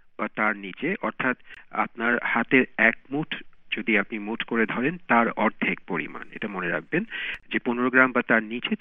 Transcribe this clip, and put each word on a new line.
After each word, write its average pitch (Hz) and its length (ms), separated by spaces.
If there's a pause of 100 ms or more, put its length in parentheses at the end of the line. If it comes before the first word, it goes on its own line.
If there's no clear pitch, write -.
(180)
বা 107 100
তার 107 280
নিচে, 101 460
অর্থাৎ 120 340 (340)
আপনার 113 540
হাতের 120 400 (120)
এক 113 200 (140)
মুঠ 147 240 (420)
যদি 107 220
আপনি 104 200
মুঠ 104 240
করে 113 240
ধরেন, 135 320 (100)
তার 117 220
অর্ধেক 107 560
পরিমাণ, 78 360 (100)
এটা - 160
মনে 92 200
রাখবেন 87 360 (480)
যে 113 60
পনেরো 123 320
গ্রাম 131 220
বা 120 100
তার 113 200
নিচে 113 380